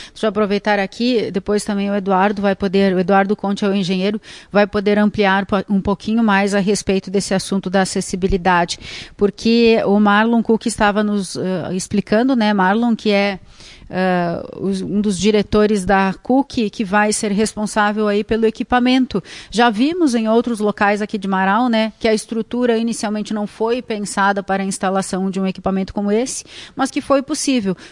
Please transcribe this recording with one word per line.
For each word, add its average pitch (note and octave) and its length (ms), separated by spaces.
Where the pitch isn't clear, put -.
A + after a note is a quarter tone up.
Deixa - 140
eu - 20
aproveitar G3+ 500
aqui, G#3+ 520
depois G3+ 340
também G3+ 240
o G3+ 60
Eduardo G3 460
vai G3 140
poder, G3 400
o F3+ 40
Eduardo G3 360
Conte G3+ 300
é - 20
o G3 80
engenheiro, G3 460
vai G3+ 140
poder G#3 320
ampliar G3+ 480
po-, F#3+ 220
um G3 140
pouquinho G#3+ 420
mais G3+ 300
a G#3 60
respeito F#3+ 520
desse G3 220
assunto F#3+ 360
da F#3+ 120
acessibilidade, F3+ 1000
porque A3+ 680
o G3+ 140
Marlon G#3+ 420
Cook A3 260
estava G#3 360
nos, G#3 320
eh, F#3 380
explicando, G#3 600
né, G#3+ 180
Marlon, G#3 420
que G#3+ 160
é, G3+ 280
eh, F3+ 560
os, F#3+ 260
um F#3+ 200
dos G3 180
diretores G#3 640
da F#3+ 380
cuc, B3+ 500
que - 140
vai G#3 260
ser G#3 200
responsável G#3 760
aí G#3 160
pelo A3 220
equipamento. B3 760
Já A#3+ 180
vimos C#4 460
em A3 140
outros A#3 300
locais G#3 420
aqui G#3+ 160
de G3 100
Marau, G3 400
né, A3 320
que - 80
a A3 60
estrutura A3+ 640
inicialmente G#3+ 560
não G#3 120
foi A#3 360
pensada G3+ 600
para G3 220
a - 20
instalação F#3+ 680
de F#3 80
um F#3+ 80
equipamento F#3+ 460
como G3+ 180
esse, A#3 340
mas C4 160
que C#4+ 100
foi C#4 200
possível, B3 540